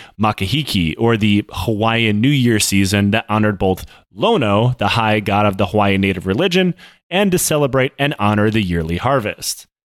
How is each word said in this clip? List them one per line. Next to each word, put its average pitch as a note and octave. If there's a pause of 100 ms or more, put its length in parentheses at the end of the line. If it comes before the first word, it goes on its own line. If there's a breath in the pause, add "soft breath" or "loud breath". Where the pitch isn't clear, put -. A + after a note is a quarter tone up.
(200 loud breath)
Makahiki, G#2
or A#2
the G#2
Hawaiian A2+
New B2
Year A#2+
season, G2
that A2
honored G#2+
both F#2 (260 loud breath)
Lono, B2
the G#2
high A2
god G#2
of G2
the G2
Hawaiian G2+
native F#2
religion, E3+ (380 loud breath)
and F#3+
to F3
celebrate C3+
and C#3+
honor G#2
the A2
yearly E2+
harvest. A2 (180)